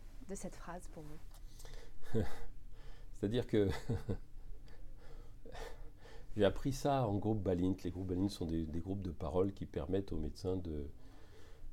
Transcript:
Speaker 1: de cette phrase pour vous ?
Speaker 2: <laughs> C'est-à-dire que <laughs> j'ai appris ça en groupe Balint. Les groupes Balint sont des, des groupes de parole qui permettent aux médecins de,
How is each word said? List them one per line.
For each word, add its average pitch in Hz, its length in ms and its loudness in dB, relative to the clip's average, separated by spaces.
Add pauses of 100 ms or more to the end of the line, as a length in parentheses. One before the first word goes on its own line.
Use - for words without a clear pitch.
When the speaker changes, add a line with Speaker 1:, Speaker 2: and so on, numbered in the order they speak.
(280)
Speaker 1:
de 196 80 -6
cette 180 180 -6
phrase 175 380 -8
pour 165 100 -10
vous ? - 1160 2
Speaker 2:
<laughs> - 40 6 (960)
C'est-à-dire 113 300 2
que 104 200 6 (300)
<laughs> - 100 -4 (2250)
j'ai 104 80 6
appris 101 280 4
ça 135 340 2
en 101 100 4
groupe 107 260 2
Balint. 92 400 4
Les 90 80 -2
groupes 90 160 -4
Balint 92 220 2
sont 90 180 -4
des, 82 180 0
des 78 160 -2
groupes 95 220 -2
de 90 80 -4
parole 90 420 2
qui - 140 -6
permettent 90 460 -2
aux - 60 0
médecins 92 380 -2
de, 76 320 -4 (840)